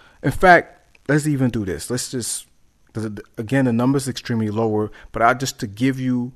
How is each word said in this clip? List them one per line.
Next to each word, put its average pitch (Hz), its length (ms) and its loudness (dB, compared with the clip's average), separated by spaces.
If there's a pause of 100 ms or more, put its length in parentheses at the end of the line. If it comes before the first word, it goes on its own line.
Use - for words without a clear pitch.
(220)
In - 80 0
fact, - 800 4
let's 143 180 2
even 135 240 0
do 107 140 -4
this. 85 260 -6
Let's 123 220 -6
just, - 340 -8 (460)
'cause 110 180 -6 (260)
again, 131 280 0
the 123 80 2
number's 131 340 2
extremely 117 440 -4
lower, 107 420 0 (180)
but 110 100 -6
I, 117 140 6
just 131 240 -6
to 120 80 -6
give 127 320 -2
you 127 380 -2